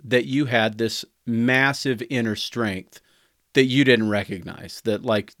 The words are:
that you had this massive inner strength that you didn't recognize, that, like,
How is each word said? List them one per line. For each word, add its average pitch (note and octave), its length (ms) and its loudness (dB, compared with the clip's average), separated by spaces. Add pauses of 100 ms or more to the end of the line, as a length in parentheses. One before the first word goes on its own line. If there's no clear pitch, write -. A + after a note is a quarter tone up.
that A#2 220 0
you C3+ 200 0
had A2 320 0
this A2+ 260 -4 (220)
massive B2+ 840 0
inner A2+ 260 -2
strength - 640 -6 (540)
that C3+ 120 6
you C3 180 4
didn't A2+ 240 4
recognize, F2+ 760 -6
that, G#2 200 -2
like, G#2+ 360 -2